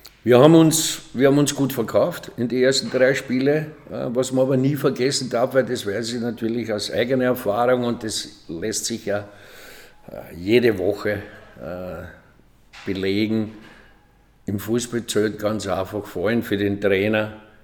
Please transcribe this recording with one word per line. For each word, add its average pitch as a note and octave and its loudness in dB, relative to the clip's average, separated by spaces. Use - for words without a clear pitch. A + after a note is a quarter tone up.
wir A#2+ 8
haben D#3 10
uns, - 4
wir C3 2
haben C#3 6
uns C#3+ 2
gut C#3 -2
verkauft B2 -2
in A#2 -2
die B2 0
ersten B2+ 2
drei B2+ 4
Spiele, C3+ 0
äh, C3 -6
was B2+ -2
man C3 2
aber C3+ 2
nie C3+ 2
vergessen C3 0
darf, A#2+ 0
weil C3 2
das A2 -4
weiß A2+ -4
ich B2 -4
natürlich A2+ -4
aus G#2+ -4
eigener B2+ 0
Erfahrung B2 0
und A#2+ -2
das - -8
lässt F#2+ -6
sich A2+ -6
ja, G2+ -4
äh, - -16
jede G#2+ 4
Woche, G2+ -2
äh, F2 -10
belegen. G#2 -2
Im G#2 -4
Fußball A#2 -4
zählt G#2 0
ganz G#2 -4
einfach, F#2+ -4
vor F2+ -4
allem A#2 0
für G#2 -2
den G2+ 0
Trainer, G#2+ 0